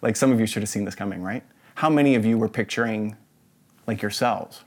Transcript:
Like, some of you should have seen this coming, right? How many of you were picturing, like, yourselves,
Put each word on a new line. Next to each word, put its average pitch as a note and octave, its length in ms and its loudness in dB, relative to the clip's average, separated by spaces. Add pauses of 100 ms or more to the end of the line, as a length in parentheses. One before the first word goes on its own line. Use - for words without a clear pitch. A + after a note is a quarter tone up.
Like, A2 140 0
some C3+ 160 4
of A#2 80 4
you A2 80 2
should G#2 160 -4
have G2+ 60 -6
seen G2+ 160 -4
this G2 100 -8
coming, G2 260 -8
right? G2 220 -8 (320)
How D#3 160 0
many C#3+ 240 6
of A2 100 2
you A2+ 140 2
were A2 100 0
picturing, A2 680 -4 (680)
like, G#2+ 160 -4
yourselves, G#2 640 -4